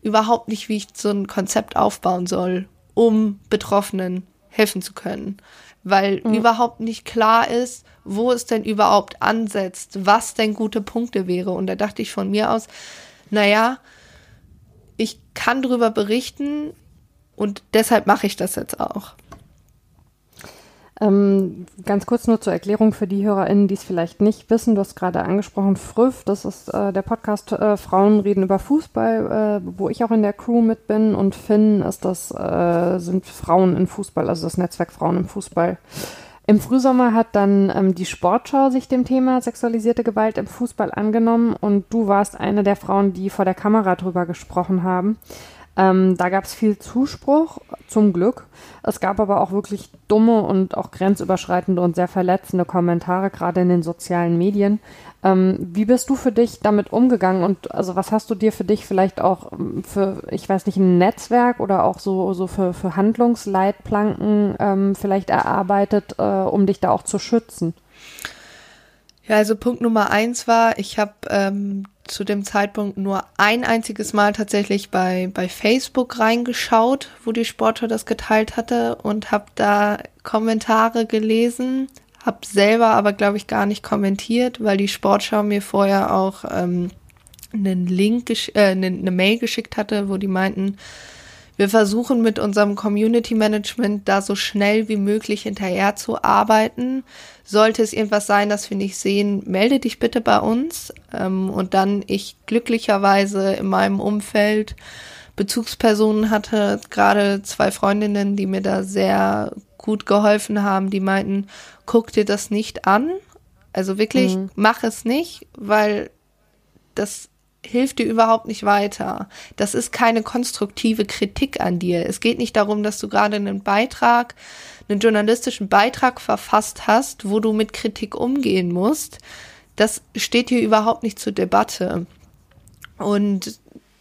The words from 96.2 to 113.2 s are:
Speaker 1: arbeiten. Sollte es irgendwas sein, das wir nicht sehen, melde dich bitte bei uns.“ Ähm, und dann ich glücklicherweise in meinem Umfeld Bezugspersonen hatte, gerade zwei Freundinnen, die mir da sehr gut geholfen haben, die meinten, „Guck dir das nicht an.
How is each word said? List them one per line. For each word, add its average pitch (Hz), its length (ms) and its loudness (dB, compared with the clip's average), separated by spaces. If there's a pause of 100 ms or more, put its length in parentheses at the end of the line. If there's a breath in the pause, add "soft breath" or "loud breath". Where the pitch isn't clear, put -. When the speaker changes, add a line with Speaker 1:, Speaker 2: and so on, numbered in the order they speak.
Speaker 1:
arbeiten. 220 800 2 (400 loud breath)
Sollte 220 380 2
es 214 100 0
irgendwas 208 340 -2
sein, 208 220 2
das 208 220 -4
wir 202 60 -4
nicht 196 200 -4
sehen, 202 500 0
melde 220 340 2
dich - 180 -6
bitte 233 220 0
bei 220 180 2
uns.“ 254 540 -2 (200)
Ähm, 190 380 -4
und 190 240 -4
dann 196 320 0
ich - 300 -6 (100)
glücklicherweise 202 1080 0
in 196 120 -4
meinem 196 340 2
Umfeld 214 760 -2 (600 loud breath)
Bezugspersonen 214 920 0
hatte, 208 500 0 (100)
gerade 202 520 2
zwei 202 280 -2
Freundinnen, 202 640 0
die 196 100 -2
mir 190 160 -2
da 196 200 -2
sehr 196 680 0 (260)
gut 214 280 -4
geholfen 208 560 2
haben, 190 280 0
die 196 100 -2
meinten, 196 460 -2 (400 loud breath)
„Guck 226 260 0
dir 208 120 2
das 202 260 -4
nicht 214 360 -4
an. 220 240 2 (640)